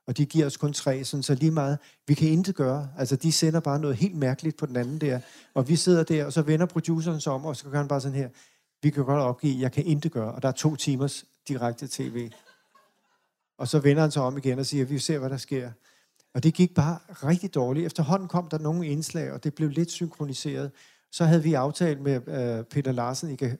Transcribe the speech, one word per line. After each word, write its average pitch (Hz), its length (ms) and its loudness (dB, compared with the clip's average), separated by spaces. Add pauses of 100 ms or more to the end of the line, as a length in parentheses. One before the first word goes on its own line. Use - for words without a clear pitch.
Og 123 100 -4
de 147 100 2
giver 156 200 2
os 135 100 -6
kun 143 160 -2
tre, 135 320 -2
sådan 139 180 -4
så 143 120 2
lige 156 160 2
meget, 147 280 0 (280)
vi 147 80 6
kan 156 140 4
intet 180 260 2
gøre. 139 340 0 (100)
Altså, 135 180 0
de 160 160 2
sender 160 280 2
bare 147 180 0
noget 147 180 0
helt 180 200 0
mærkeligt 139 400 0
på 156 100 -6
den 123 100 -4
anden 127 240 -4
der. 131 200 0 (340)
Og 131 140 0
vi 165 80 6
sidder 170 280 4
der, 156 200 0
og 139 80 -8
så 160 100 2
vender 156 240 4
produceren 165 540 -2
sig 143 120 -2
om, 135 120 -4
og 151 120 -4
så 143 120 -14
gør 139 100 -2
han 143 100 -2
bare 143 120 0
sådan 135 160 -4
her: 135 120 -2 (540)
"Vi 147 80 4
kan 143 140 0
godt 143 160 2
opgive, 131 400 0
jeg 127 120 0
kan 147 120 -2
intet 156 280 0
gøre." 110 200 -4
Og - 100 -12
der 135 60 2
er 127 40 0
to 156 240 0
timers 135 480 -2 (240)
direkte 120 380 -4
T - 140 -8
V. 120 300 -6 (1300)
Og 135 100 -6
så 156 100 2
vender 143 240 6
han 156 80 4
sig 147 120 0
om 131 160 -2
igen 131 200 -2
og 135 80 -2
siger: 139 180 0
"Vi 135 140 -2
ser, 151 200 -2
hvad 131 120 -4
der 135 60 -6
sker." 123 340 -6 (640)
Og 123 80 -4
det 160 120 4
gik 180 200 2
bare 156 240 2 (100)
rigtig 180 460 -2
dårligt. 139 320 0
Efterhånden 180 420 0
kom 175 200 -2
der 160 100 -4
nogle 156 280 -2
indslag, 147 460 -4
og 139 120 -10
det 147 100 -2
blev 156 140 -2
lidt 165 220 -2
synkroniseret. 143 800 -6 (440)
Så 175 100 2
havde 165 180 6
vi 160 120 2
aftalt 143 460 0
med, 139 280 0
øh, 120 360 -4
Peter 131 280 -2
Larsen, 123 380 -4
I 131 60 -8
kan, 123 240 -4